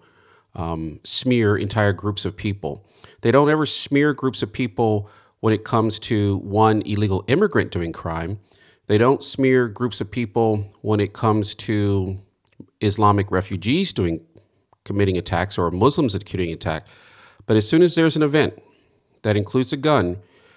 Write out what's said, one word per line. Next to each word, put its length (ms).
um, 480
smear 540
entire 340
groups 320
of 140
people. 500
They 80
don't 180
ever 160
smear 480
groups 280
of 120
people 560
when 120
it 120
comes 340
to 380
one 460
illegal 440
immigrant 440
doing 200
crime. 480
They 100
don't 260
smear 440
groups 340
of 80
people 580
when 180
it 140
comes 400
to 680
Islamic 480
refugees 640
doing, 260
committing 320
attacks 440
or 100
Muslims 480
committing 340
attack. 360
But 100
as 140
soon 140
as 100
there's 220
an 80
event 360
that 160
includes 340
a 60
gun, 400